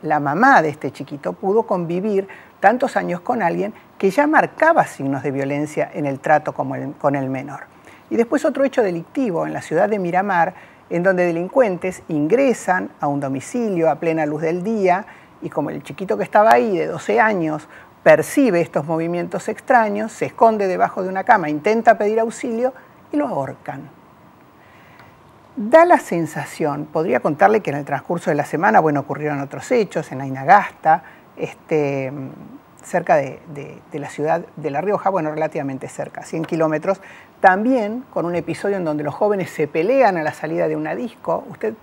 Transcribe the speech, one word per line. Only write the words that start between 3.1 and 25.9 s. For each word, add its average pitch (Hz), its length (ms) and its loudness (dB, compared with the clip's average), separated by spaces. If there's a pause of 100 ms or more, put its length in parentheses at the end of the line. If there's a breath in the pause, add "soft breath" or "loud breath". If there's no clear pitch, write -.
con 247 200 -2
alguien 180 320 -2 (240 loud breath)
que 196 140 2
ya 285 160 2
marcaba 302 580 2
signos 135 380 -6
de 143 80 -4
violencia 143 600 -4
en 147 140 -6
el 139 140 -4
trato 151 340 0
como 135 220 -6
el, 135 180 -8
con 143 220 0
el 131 160 -4
menor. 139 300 -10 (500 loud breath)
Y - 40 -4
después 233 300 0
otro 269 180 0
hecho 262 200 2
delictivo 170 640 -2
en 151 60 -6
la 151 100 -8
ciudad 190 260 0
de 214 80 -2
Miramar, 180 560 0 (360 loud breath)
en 175 140 -2
donde 180 220 4
delincuentes 180 840 0
ingresan 190 840 2 (100)
a 151 80 -2
un 143 120 -2
domicilio 165 720 -2
a 143 60 2
plena 160 300 0
luz 147 160 -4
del 170 220 -2
día 202 420 0 (360 loud breath)
y 175 80 -8
como 147 200 -4
el 151 140 -10
chiquito 190 340 -6
que 202 60 -2
estaba 220 300 4
ahí 233 240 4
de 156 100 -2
doce 190 320 -2
años 170 480 0 (360 loud breath)
percibe 170 580 6
estos 151 240 -2
movimientos 170 640 -4
extraños, 220 640 2
se - 140 -6
esconde 214 420 4
debajo 190 360 0
de 185 60 -6
una 190 140 -4
cama, 190 260 4
intenta 214 480 4
pedir 220 220 0
auxilio 233 540 -2 (380 loud breath)
y 302 60 -2
lo 294 100 0
ahorcan. 139 640 -8 (1700 loud breath)
Da 269 300 4
la 330 140 6